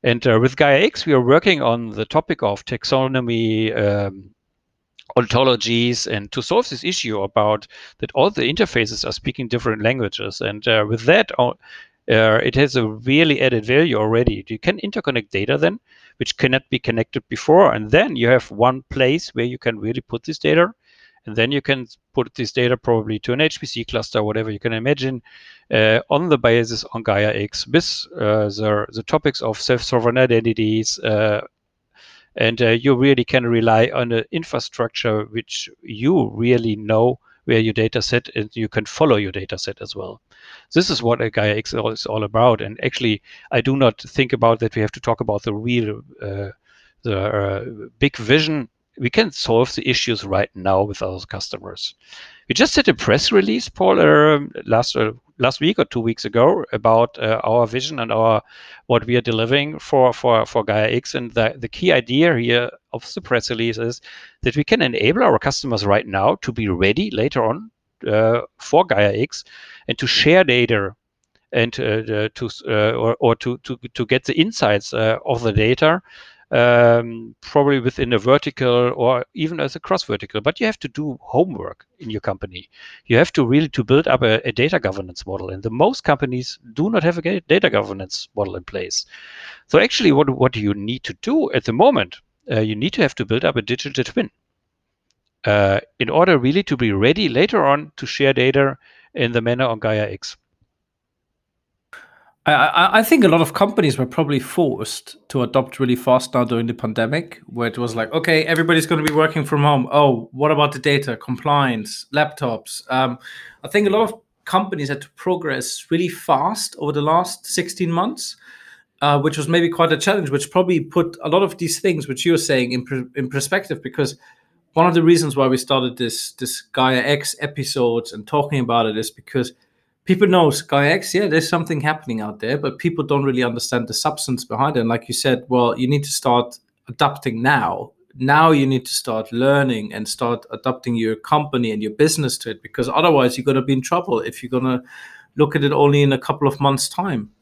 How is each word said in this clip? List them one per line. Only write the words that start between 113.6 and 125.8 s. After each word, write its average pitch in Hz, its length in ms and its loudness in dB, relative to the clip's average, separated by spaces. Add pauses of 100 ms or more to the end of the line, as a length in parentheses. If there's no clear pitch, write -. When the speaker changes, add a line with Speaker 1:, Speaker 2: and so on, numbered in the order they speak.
Speaker 2:
I - 60 -14
think 208 180 2
a 190 40 2
lot 214 120 2
of - 180 -4 (240)
companies 185 460 -2
had 143 100 -6
to - 160 -20
progress 160 760 -6
really 170 200 0
fast 165 680 -2
over 147 140 -4
the 147 80 -2
last 165 460 -2
sixteen 175 440 -4
months, 190 460 -4 (640)
uh, 143 200 2
which 151 180 -2
was 147 100 -6
maybe 170 220 2
quite 165 220 2
a 151 40 2
challenge, 190 320 -2
which 139 220 -4
probably 180 300 2
put 170 440 -2
a 156 60 -4
lot 185 120 4
of - 140 -2
these 165 240 -4
things 160 280 -2
which 131 180 -4
you're 170 100 4
saying 127 360 0
in 127 120 -4
per-, 127 320 -6
in 127 140 -4
perspective, 143 520 -4
because 131 360 -4 (560)
one 165 120 4
of 170 60 2
the 165 100 4
reasons 160 320 4
why 135 120 2
we 131 100 2
started 127 400 -2